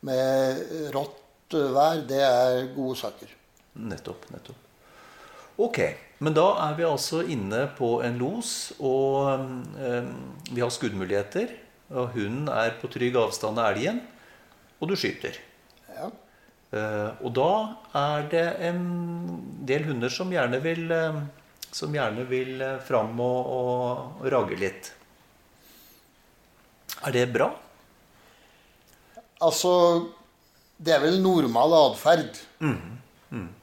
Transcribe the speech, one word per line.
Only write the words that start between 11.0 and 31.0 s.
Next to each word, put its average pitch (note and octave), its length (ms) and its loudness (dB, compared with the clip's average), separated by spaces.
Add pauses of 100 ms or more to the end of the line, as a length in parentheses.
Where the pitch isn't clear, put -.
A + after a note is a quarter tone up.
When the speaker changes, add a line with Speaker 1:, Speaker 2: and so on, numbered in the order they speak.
Speaker 2:
og B2 240 -4
hunden A#2+ 340 -4
er A#2 220 0 (100)
på A#2+ 80 -8
trygg B2 280 -2
avstand A2 420 0
av A2 160 2
elgen, F3+ 260 -2 (800)
og D#3+ 80 -4
du G3 80 0
skyter. - 400 -4 (580)
Speaker 1:
Ja. - 160 -8 (640)
Speaker 2:
Eh, G#2+ 380 -4 (120)
og B2+ 120 -6
da G3+ 420 0 (180)
er D3 360 0
det E3+ 160 2 (140)
en F3 1080 -6
del C#3 180 0
hunder B2 240 -2
som F#3 220 -4
gjerne D3+ 320 0
vil, E3 280 -4
ehm, D#3+ 380 -2 (420)
som D3+ 220 -6
gjerne B2 340 -2
vil, C3 360 -4
eh, C3 160 -4
fram A#2 420 0
og, B2 260 0
og, B2 760 -2
og C3 100 0
ragge A2+ 260 0
litt. F#2 340 -6 (2000)
Er C#3+ 80 -2
det B2 200 2
bra? B2 180 2 (1900)
Speaker 1:
Altså, E3 320 4 (1080)
det D#3+ 140 4
er C#3 80 6